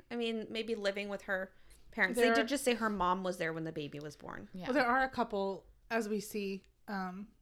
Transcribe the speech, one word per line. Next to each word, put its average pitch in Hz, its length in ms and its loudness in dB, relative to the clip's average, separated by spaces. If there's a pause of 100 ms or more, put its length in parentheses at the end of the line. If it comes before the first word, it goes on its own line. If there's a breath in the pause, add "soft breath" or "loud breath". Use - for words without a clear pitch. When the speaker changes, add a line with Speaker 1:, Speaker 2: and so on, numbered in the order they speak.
(100)
Speaker 1:
I 240 60 -4
mean, 226 340 -2
maybe 226 240 -2
living 202 340 -2
with 196 140 -6
her 190 300 -4 (400 soft breath)
parents. 208 240 2
Speaker 2:
There 240 100 8
Speaker 1:
They 233 60 8
Speaker 2:
are - 20 6
Speaker 1:
did 226 140 4
just 277 160 0
say 240 100 4
her 226 160 0
mom 185 320 2
was 185 140 0
there 165 160 -2
when 160 120 -4
the 160 80 -4
baby 147 280 -6
was 147 160 -10
born. - 360 -12
Speaker 3:
Yeah. 185 140 -10
Speaker 2:
Well, 247 80 0
there 262 120 4
are 262 180 4
a 262 40 0
couple, 196 560 -2 (260)
as 226 180 0
we 208 120 0
see, 196 440 -6 (240)
um, 190 400 -6 (140)